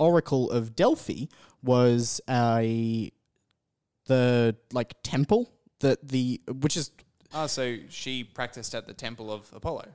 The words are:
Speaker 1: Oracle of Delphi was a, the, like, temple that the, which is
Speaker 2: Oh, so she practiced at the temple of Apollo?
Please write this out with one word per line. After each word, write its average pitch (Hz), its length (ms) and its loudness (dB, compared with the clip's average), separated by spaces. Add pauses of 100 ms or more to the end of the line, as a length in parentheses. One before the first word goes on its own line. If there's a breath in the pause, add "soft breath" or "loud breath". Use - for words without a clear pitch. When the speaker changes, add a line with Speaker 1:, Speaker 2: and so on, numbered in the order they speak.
Speaker 1:
Oracle 156 500 2
of 113 240 -2
Delphi 226 520 0 (360 soft breath)
was 123 640 4
a, 113 840 0 (920)
the, 123 500 4 (160)
like, 123 300 -4
temple 208 500 0 (280)
that 139 280 0
the, 127 400 -2
which 135 280 -2
is 156 140 -6 (440)
Speaker 2:
Oh, 156 120 -4
so 127 300 -4 (140)
she 131 340 -8
practiced 120 500 -10
at 113 120 -8
the 104 80 -16
temple 113 360 -12
of 104 220 -10
Apollo? - 420 -8